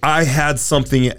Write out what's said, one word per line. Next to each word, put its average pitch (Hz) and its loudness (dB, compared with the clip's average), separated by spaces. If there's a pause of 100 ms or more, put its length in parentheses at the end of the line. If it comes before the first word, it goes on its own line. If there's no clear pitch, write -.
I 156 2
had 147 0
something 131 0